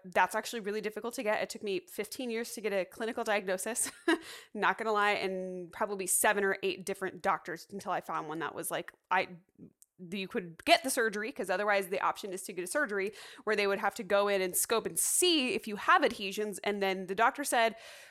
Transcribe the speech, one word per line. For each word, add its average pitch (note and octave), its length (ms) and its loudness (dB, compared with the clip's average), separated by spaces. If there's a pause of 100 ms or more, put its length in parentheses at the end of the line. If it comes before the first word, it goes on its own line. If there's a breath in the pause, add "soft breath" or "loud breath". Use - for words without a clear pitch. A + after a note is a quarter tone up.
That's F#3 320 4
actually A3+ 240 -4
really G#3 200 -4
difficult G#3+ 340 -6
to C4+ 100 -4
get. G#3 180 2
It F#3+ 80 -4
took A3 140 -10
me G3 160 -2
fifteen - 500 -8
years A3+ 220 -4
to - 80 -10
get G3+ 120 -2
a F#3+ 120 2
clinical A3+ 400 -6
diagnosis, G3+ 640 -2 (160)
<laughs> - 480 0
not F#3+ 240 4
gonna A3 140 0
lie, G#3 220 4
and F#3 580 -4
probably G3+ 340 -4
seven G3+ 380 4
or G3 180 2
eight F#3 240 -2
different F#3 360 -6
doctors E3+ 500 -2
until G3+ 180 -8
I E3 100 0
found D#3 280 -6
one D#3 100 -6
that - 160 -4
was D#3+ 160 -6
like, E3+ 220 -6 (180)
I, F#3 160 2 (840)
you F#3+ 160 -4
could F3 360 -6
get E4+ 200 6
the C4+ 60 -2
surgery, A3 420 0
'cause F#3+ 180 -4
otherwise G3 380 2
the F#3+ 120 -2
option F#3 320 -2
is F#3+ 100 -8
to - 100 -10
get F3+ 100 -6
a F3 60 -6
surgery G#3 420 0 (320 loud breath)
where G#3+ 140 0
they G#3 100 4
would G3 140 2
have G#3 160 0
to - 80 -6
go G3+ 240 4
in G3 120 4
and F#3 140 0
scope - 320 2
and E3+ 100 -6
see D#4 580 4
if A3 120 -2
you G#3+ 80 -6
have D#4 300 4
adhesions. G#3 580 -2
And G3+ 180 0
then F#3+ 280 0
the F#3+ 80 -4
doctor B3+ 260 4
said, A3+ 320 2 (360 loud breath)